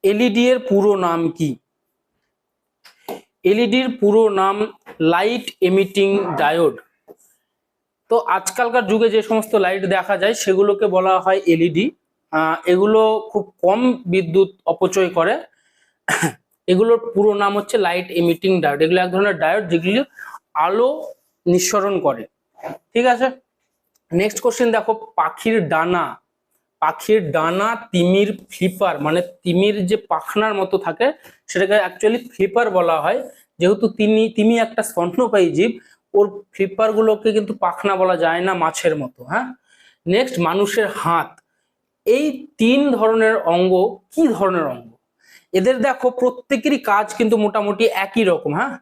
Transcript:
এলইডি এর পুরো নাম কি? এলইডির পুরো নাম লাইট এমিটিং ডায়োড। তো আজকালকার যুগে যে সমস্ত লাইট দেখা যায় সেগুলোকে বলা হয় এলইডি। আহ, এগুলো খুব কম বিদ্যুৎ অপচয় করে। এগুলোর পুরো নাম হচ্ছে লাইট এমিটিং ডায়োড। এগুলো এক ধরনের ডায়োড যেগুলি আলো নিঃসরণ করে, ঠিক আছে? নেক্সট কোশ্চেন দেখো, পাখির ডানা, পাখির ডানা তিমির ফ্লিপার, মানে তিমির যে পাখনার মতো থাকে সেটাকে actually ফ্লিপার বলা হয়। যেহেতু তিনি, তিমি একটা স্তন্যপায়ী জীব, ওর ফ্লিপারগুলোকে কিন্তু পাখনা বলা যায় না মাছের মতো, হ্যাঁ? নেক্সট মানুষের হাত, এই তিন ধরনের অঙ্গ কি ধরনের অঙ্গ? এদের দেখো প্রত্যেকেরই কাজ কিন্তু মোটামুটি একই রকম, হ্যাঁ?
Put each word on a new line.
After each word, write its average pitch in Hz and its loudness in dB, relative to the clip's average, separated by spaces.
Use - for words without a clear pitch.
এলইডি 208 2
এর 254 4
পুরো 202 2
নাম 170 0
কি? 156 -2
এলইডির 240 2
পুরো 208 4
নাম 196 0
লাইট 185 0
এমিটিং 190 2
ডায়োড। 156 2
তো 226 2
আজকালকার 233 -2
যুগে 220 2
যে 220 2
সমস্ত 220 -2
লাইট 190 0
দেখা 185 0
যায় 202 0
সেগুলোকে 202 0
বলা 185 2
হয় 190 0
এলইডি। 165 2
আহ, 160 0
এগুলো 202 4
খুব - -4
কম 196 2
বিদ্যুৎ 185 2
অপচয় 180 0
করে। 180 0
এগুলোর 220 4
পুরো 202 4
নাম 202 0
হচ্ছে 208 -4
লাইট 180 -2
এমিটিং 170 0
ডায়োড। 143 -2
এগুলো 170 2
এক 180 -2
ধরনের 196 0
ডায়োড 175 0
যেগুলি 175 0
আলো 196 0
নিঃসরণ 190 0
করে, 120 -2
ঠিক 240 0
আছে? 247 2
নেক্সট 196 -2
কোশ্চেন 240 0
দেখো, 220 0
পাখির 202 -2
ডানা, 165 0
পাখির 202 0
ডানা 170 0
তিমির 190 2
ফ্লিপার, 185 -2
মানে 156 0
তিমির 190 0
যে 214 0
পাখনার 208 -2
মতো 190 -2
থাকে 175 -2
সেটাকে 190 0
actually 220 -2
ফ্লিপার 196 0
বলা 175 0
হয়। 185 -2
যেহেতু 202 2
তিনি, 220 2
তিমি 220 2
একটা 226 -2
স্তন্যপায়ী 185 0
জীব, 180 0
ওর 202 4
ফ্লিপারগুলোকে 214 0
কিন্তু 208 -2
পাখনা 190 -2
বলা 185 2
যায় 165 0
না 185 -2
মাছের 160 -2
মতো, 135 -10
হ্যাঁ? 214 -4
নেক্সট 240 0
মানুষের 196 0
হাত, 165 -2
এই 254 2
তিন 247 4
ধরনের 220 2
অঙ্গ 180 2
কি 320 0
ধরনের 180 0
অঙ্গ? 120 -10
এদের 196 2
দেখো 262 -2
প্রত্যেকেরই 254 -2
কাজ 208 0
কিন্তু 220 0
মোটামুটি 208 -2
একই 196 -2
রকম, 165 0
হ্যাঁ? 254 -4